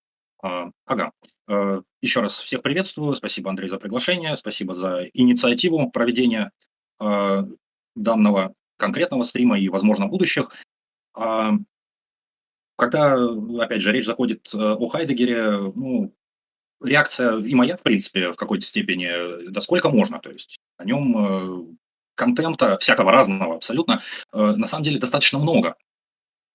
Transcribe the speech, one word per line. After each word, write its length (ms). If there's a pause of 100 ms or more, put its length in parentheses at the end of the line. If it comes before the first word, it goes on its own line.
(420)
А, 300 (140)
ага. 260 (380)
Э, 320 (200)
ещё 200
раз 160
всех 240
приветствую. 520
Спасибо, 360
Андрей, 180
за 100
приглашение. 600
Спасибо 360
за 400
инициативу 800
проведения, 600 (500)
э, 420 (520)
данного 580 (240)
конкретного 460
стрима 360
и, 80
возможно, 400
будущих. 420 (640)
А, 380 (1300)
когда, 380 (460)
опять 200
же, 100
речь 140
заходит, 480
э, 40
о 300
Хайдегере, 880
ну, 400 (640)
реакция 560
и 160
моя, 220
в 60
принципе, 500
в 40
какой-то 300
степени, 420
э, 420
да 100
сколько 300
можно, 300
то 100
есть 280 (200)
о 80
нём, 320
э, 580 (400)
контента 640
всякого 340
разного 440
абсолютно, 460 (320)
э, 40
на 300
самом 160
деле 160
достаточно 400
много. 360 (800)